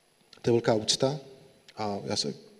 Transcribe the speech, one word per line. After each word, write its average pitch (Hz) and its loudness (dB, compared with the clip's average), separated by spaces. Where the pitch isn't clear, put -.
to 127 2
je - 6
velká 117 4
úcta 131 0
a 104 -4
já 104 -4
se, - -2